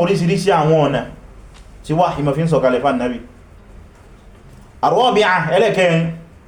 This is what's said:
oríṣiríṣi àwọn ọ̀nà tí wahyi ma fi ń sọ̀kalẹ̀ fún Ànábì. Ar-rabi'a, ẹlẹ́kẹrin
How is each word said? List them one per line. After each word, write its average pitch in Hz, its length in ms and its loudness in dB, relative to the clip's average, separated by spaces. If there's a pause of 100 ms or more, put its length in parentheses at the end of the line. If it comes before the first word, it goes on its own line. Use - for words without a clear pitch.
oríṣiríṣi 185 460 0
àwọn 156 400 2
ọ̀nà 120 120 -4 (800)
tí 156 100 -6
wahyi 156 300 0
ma 143 100 0
fi 151 80 -4
ń 165 60 0
sọ̀kalẹ̀ 151 340 0
fún 143 180 0
Ànábì. 120 200 -4 (1600)
Ar-rabi'a, 185 720 0
ẹlẹ́kẹrin 175 600 2 (360)